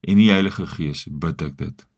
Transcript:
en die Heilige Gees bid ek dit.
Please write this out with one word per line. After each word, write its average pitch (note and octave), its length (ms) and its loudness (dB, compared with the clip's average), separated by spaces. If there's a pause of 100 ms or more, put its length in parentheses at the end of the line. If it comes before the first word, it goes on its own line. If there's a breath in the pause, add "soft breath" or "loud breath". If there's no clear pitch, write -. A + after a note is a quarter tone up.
en G2+ 160 4
die G#2+ 80 8
Heilige G2 400 0
Gees D2 400 -8
bid C#2+ 320 -6
ek D2 160 -8
dit. C2 300 -12 (100)